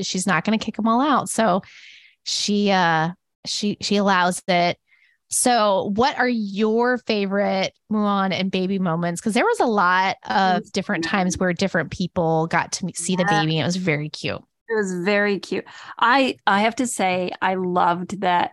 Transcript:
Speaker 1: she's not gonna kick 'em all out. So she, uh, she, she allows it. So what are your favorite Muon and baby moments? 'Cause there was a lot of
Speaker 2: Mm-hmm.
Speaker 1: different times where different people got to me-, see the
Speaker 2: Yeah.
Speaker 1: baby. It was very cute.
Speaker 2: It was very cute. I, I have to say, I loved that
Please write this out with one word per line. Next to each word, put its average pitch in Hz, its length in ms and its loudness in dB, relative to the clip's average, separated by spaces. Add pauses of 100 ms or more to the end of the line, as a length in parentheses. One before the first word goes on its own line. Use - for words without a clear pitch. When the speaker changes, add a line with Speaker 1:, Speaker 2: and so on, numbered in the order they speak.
Speaker 1:
she's 185 240 -6
not 170 180 0
gonna 220 140 0
kick - 200 -8
'em 220 100 0
all 233 120 2
out. 262 280 2
So 196 340 2 (640)
she, 202 460 0
uh, 170 400 2 (340)
she, - 360 -4
she - 160 0
allows 185 520 2
it. 175 300 2 (500)
So 214 680 2
what 254 240 2
are 254 100 2
your 220 680 0
favorite 196 760 0 (180)
Muon 202 420 0
and 190 180 0
baby 185 280 0
moments? 170 420 -2
'Cause 220 140 -2
there 269 120 2
was 453 140 2
a 330 60 2
lot 190 580 2
of 185 380 2
Speaker 2:
Mm-hmm. - 100 -20
Speaker 1:
different 180 320 -2
times 180 340 0
where 180 140 0
different 170 380 -2
people 165 580 -2
got - 240 -2
to - 140 -6
me-, 165 80 -8
see - 220 -4
the 180 120 0
Speaker 2:
Yeah. 208 120 2
Speaker 1:
baby. 156 200 0
It 131 40 0
was 175 120 0
very 151 340 -2
cute. - 320 -8 (260)
Speaker 2:
It 226 80 -2
was 196 160 0 (120)
very 202 340 2
cute. - 260 -6 (340)
I, 254 380 0 (100)
I 202 140 4
have 226 160 0
to 254 100 0
say, 185 440 -2 (120)
I 190 140 0
loved 180 680 0
that 175 300 0